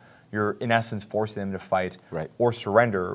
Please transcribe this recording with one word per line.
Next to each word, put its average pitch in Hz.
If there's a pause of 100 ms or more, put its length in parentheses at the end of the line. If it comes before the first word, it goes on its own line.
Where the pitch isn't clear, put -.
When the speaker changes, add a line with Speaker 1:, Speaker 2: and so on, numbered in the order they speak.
(320)
Speaker 1:
You're, 104
in 117
essence, 113
forcing 107
them 98
to 95
fight 92 (120)
Speaker 2:
Right. 78
Speaker 1:
or 120
surrender, 101